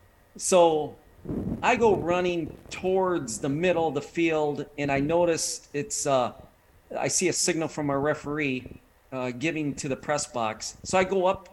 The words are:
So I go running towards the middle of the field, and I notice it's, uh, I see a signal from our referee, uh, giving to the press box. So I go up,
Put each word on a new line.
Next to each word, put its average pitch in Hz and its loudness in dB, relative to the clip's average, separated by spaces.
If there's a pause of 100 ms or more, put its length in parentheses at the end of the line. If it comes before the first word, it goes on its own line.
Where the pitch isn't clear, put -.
(360)
So 160 4 (640)
I 240 4
go 220 6
running 175 0 (140)
towards 180 -2
the 147 -4
middle 165 2
of 143 -2
the 139 -2
field, 151 0 (120)
and 143 -2
I 139 2
notice 165 0
it's, 143 -4
uh, 127 2 (640)
I 123 -2
see 175 0
a 151 2
signal 165 0
from 147 -2
our 139 0
referee, 147 -2 (320)
uh, 127 -4
giving 147 -2
to - -6
the 131 -2
press 147 -2
box. 110 -4
So - 2
I 190 6
go 185 2
up, 190 -2